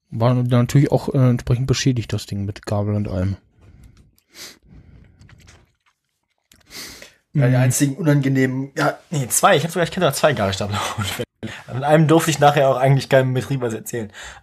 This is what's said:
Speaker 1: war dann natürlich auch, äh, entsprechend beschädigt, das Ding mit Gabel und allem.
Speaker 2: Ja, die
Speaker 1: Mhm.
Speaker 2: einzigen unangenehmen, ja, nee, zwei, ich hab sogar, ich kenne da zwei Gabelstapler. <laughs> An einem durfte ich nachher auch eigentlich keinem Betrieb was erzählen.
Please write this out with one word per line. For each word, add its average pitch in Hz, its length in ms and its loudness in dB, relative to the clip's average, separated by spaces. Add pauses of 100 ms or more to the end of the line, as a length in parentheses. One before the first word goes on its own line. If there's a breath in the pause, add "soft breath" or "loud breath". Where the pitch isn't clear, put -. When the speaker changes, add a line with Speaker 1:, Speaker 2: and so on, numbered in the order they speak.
(100)
Speaker 1:
war 120 240 0
dann 123 140 0
natürlich 127 440 2
auch, - 220 -2
äh, 127 160 4
entsprechend 120 360 -2
beschädigt, 127 460 -2
das 104 140 -6
Ding 101 180 -6
mit - 220 -10
Gabel 104 300 -2
und 104 120 -4
allem. 92 300 -4 (4000 loud breath)
Speaker 2:
Ja, 139 120 2
die 127 80 2
Speaker 1:
Mhm. 127 80 2
Speaker 2:
einzigen 135 340 0
unangenehmen, 135 800 0
ja, 147 220 -2 (120)
nee, 139 180 -4
zwei, 185 280 4
ich 139 80 0
hab 165 60 -8
sogar, 175 140 -2
ich 160 60 -4
kenne 180 140 -2
da 139 80 2
zwei 151 220 0
Gabelstapler. 101 520 -4
<laughs> - 800 -10
An 123 160 -8
einem 156 240 4
durfte 160 240 4
ich 143 80 -2
nachher 147 300 4
auch 127 80 2
eigentlich 135 320 2
keinem 131 260 4
Betrieb 131 280 -4
was 113 120 -4
erzählen. 107 380 -10 (300 loud breath)